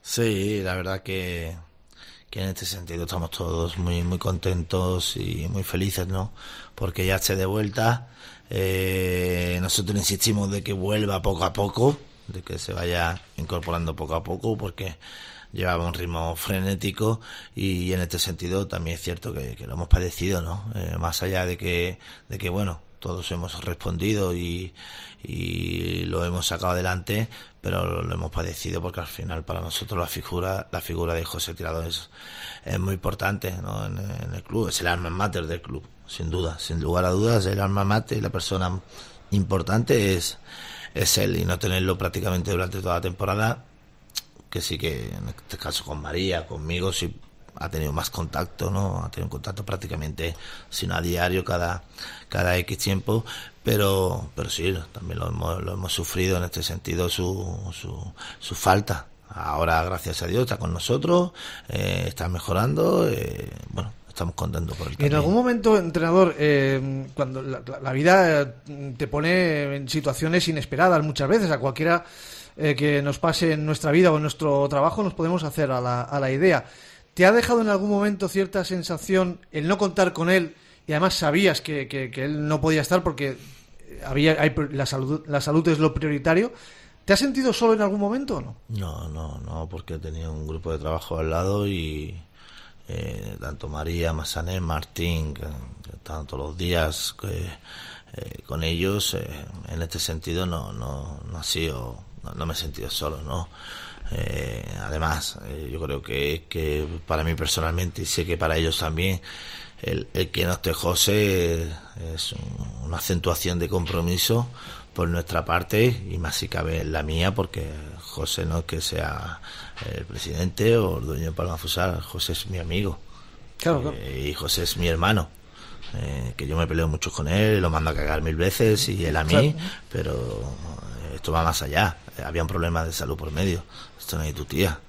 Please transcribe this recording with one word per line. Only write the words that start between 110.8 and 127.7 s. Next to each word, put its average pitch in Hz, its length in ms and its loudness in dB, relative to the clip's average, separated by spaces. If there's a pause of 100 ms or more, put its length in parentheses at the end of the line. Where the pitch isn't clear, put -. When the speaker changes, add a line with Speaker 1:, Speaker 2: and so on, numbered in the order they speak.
Speaker 1:
es - 200 -6
un, - 520 -8
una 80 120 -4
acentuación 87 600 0
de 85 120 0
compromiso 90 800 2 (460)
por 85 140 0
nuestra 85 380 0
parte, 95 680 2
y 85 60 -4
más 82 180 -4
si - 140 -4
cabe 80 340 -2
la 76 200 -2
mía, 82 300 2
porque 80 380 -2 (300)
José - 440 -4
no 82 140 0
es 80 60 -4
que 80 160 -4
sea 80 580 -4 (560)
el - 80 -6
presidente 90 720 2
o 92 220 2
el 58 60 -4
dueño 76 220 -2
de 80 40 -2
Palma 85 260 -2
Futsal, 85 440 0
José 87 320 -4
es - 140 -6
mi 92 120 -4
amigo. 87 400 0 (600)
Speaker 2:
Claro, 160 220 2
claro. 123 160 -4
Speaker 1:
Eh, 65 320 -4
y 73 40 -2
José 73 300 0
es - 120 0
mi 87 140 2
hermano, 87 400 4 (640)
eh, 65 400 -6
que 69 120 -6
yo 76 100 0
me 82 100 4
peleo 80 220 2
mucho - 240 -2
con 73 160 -2
él, 104 320 4
lo 87 80 4
mando 78 220 2